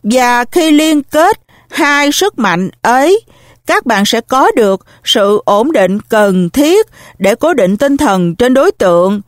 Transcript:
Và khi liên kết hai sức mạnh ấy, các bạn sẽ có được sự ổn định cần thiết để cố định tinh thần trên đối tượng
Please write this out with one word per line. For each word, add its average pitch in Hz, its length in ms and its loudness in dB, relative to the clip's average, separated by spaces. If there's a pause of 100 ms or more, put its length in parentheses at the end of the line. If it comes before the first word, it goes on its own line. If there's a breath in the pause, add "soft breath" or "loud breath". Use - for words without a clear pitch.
Và 247 420 0
khi 320 260 0
liên 302 320 2
kết 349 360 0 (300 soft breath)
hai 285 420 -2
sức - 280 -4
mạnh 190 300 -2 (120)
ấy, 285 400 0 (460 soft breath)
các 381 180 -2
bạn 202 200 0
sẽ 233 160 -2
có 294 340 0
được 202 300 0 (180 soft breath)
sự 202 420 0
ổn 220 260 0
định 202 300 0
cần 190 480 0
thiết 339 380 0 (320 loud breath)
để 196 160 0
cố 320 180 -2
định 208 240 0
tinh 277 200 0
thần 185 380 0
trên 254 180 0
đối 294 180 2
tượng 190 560 0